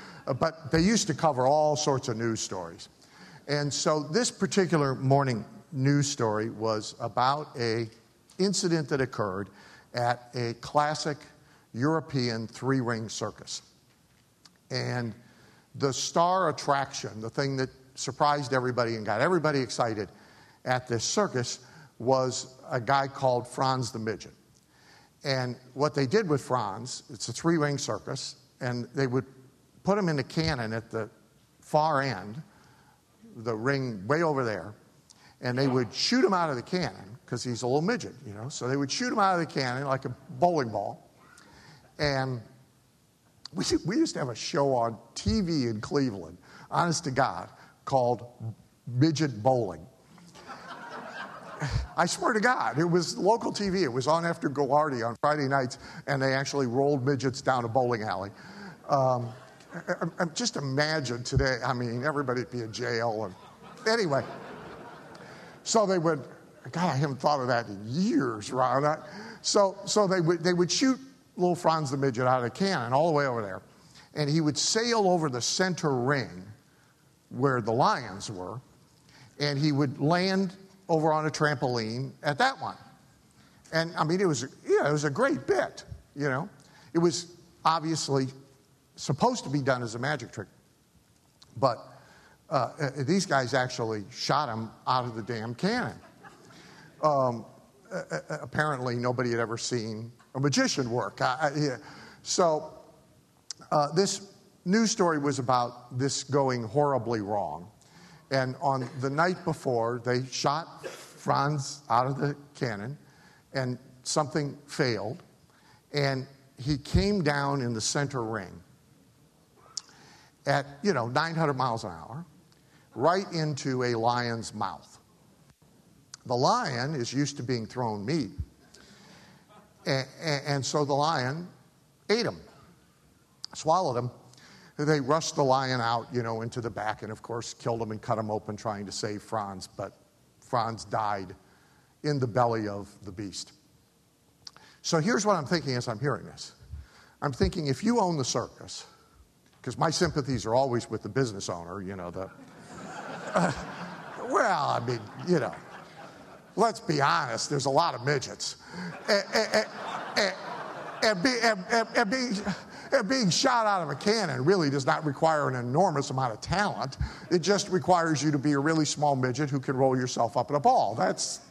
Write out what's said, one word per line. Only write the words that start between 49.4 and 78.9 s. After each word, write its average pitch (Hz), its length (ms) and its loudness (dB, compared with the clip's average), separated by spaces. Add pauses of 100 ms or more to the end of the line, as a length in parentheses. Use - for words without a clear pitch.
Bowling. 104 440 0 (2000)
I 165 80 4
swear 285 260 0
to 220 80 2
God, 196 380 2
it 165 80 4
was 170 320 2
local 226 340 2
T 202 180 -2
V. 185 140 0
It 131 80 0
was 123 160 -2
on 165 160 2
after 170 260 -2
Golardi 139 560 2
on 117 140 -2
Friday 147 280 2
nights, 131 320 0 (260)
and 139 160 0
they 135 120 2
actually 135 340 0
rolled 139 380 2
midgets 135 360 0
down 127 240 2
a - 20 -2
bowling 120 360 2
alley. 98 260 -4 (580)
Um, 127 420 2 (440)
I, 175 200 -4 (260)
I, 185 40 2
I - 20 0
just 170 300 -4
imagine 139 680 -2
today, 131 420 2
I 131 80 2
mean, 123 320 -2
everybody'd 135 460 -2
be 120 100 -6
in 110 100 -8
jail. 113 540 -2
And, 92 100 -8 (560)
anyway, 165 320 2 (1400)
so 214 240 4
they 185 100 4
would, 156 260 0 (480)
God, 170 220 0
I - 20 0
haven't 135 240 0
thought 147 200 4
of 123 80 -2
that 117 200 2
in 101 160 -10
years, 131 680 0
Ron. 127 340 4
I, 151 140 2 (420)
so, 196 340 4 (100)
so 208 220 4
they 185 140 4
would, 165 220 2
they 180 100 4
would 175 180 2
shoot 262 280 2 (360)
little 180 200 2
Franz 160 340 2
the 135 60 -4
Midget 131 320 2
out 127 120 4
of 120 60 -2
a 117 40 0
cannon 147 420 0
all 147 160 4
the 165 60 2
way 143 120 2
over 120 160 0
there, 98 200 -6 (520)
and 147 160 -2
he 160 120 4
would 151 160 0
sail 220 520 2
over 160 200 2
the 123 100 -2
center 165 560 0
ring 120 480 0 (840)
where 127 320 2
the 110 100 -2
lions 123 580 0
were, 98 300 -8 (800)